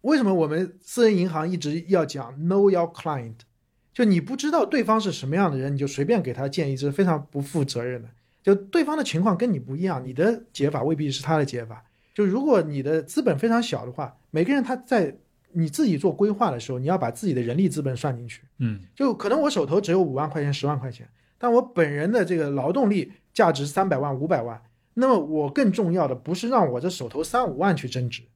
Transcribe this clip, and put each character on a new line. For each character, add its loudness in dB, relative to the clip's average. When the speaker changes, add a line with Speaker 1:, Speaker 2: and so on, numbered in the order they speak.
Speaker 1:
为 2
什 0
么 2
我 2
们 -4
私 0
人 6
银 2
行 -4
一 -4
直 -4
要 4
讲 -10
“Know 4
your 2
client”？ -8
就 2
你 6
不 -6
知 -2
道 2
对 0
方 2
是 -2
什 -8
么 -2
样 2
的 -4
人， -2
你 -2
就 -2
随 -2
便 2
给 -4
他 -6
建 -2
议， -2
这 -4
是 0
非 0
常 2
不 -6
负 -2
责 -4
任 -6
的。 -18
就 6
对 0
方 -2
的 -2
情 -2
况 4
跟 0
你 0
不 -8
一 -4
样， -2
你 -10
的 2
解 0
法 -2
未 2
必 -2
是 -6
他 2
的 2
解 -6
法。 -18
就 -2
如 0
果 6
你 -4
的 0
资 -4
本 2
非 0
常 2
小 -6
的 -12
话， -10
每 0
个 0
人 2
他 -4
在 0
你 0
自 0
己 2
做 0
规 2
划 0
的 -4
时 -10
候， -4
你 -4
要 2
把 0
自 -6
己 0
的 0
人 -2
力 4
资 -4
本 -4
算 -4
进 -12
去。 -18
Speaker 2:
嗯。 -2
Speaker 1:
就 0
可 -4
能 2
我 2
手 0
头 2
只 -2
有 4
五 0
万 -2
块 -4
钱、 -2
十 -4
万 0
块 -8
钱， -18
但 0
我 4
本 0
人 -2
的 4
这 0
个 0
劳 0
动 2
力 -2
价 4
值 -2
三 0
百 2
万、 -2
五 -4
百 2
万， -10
那 2
么 4
我 0
更 2
重 0
要 2
的 -2
不 -6
是 -4
让 4
我 -2
这 -2
手 -8
头 -6
三 0
五 -6
万 2
去 -6
增 -4
值 -14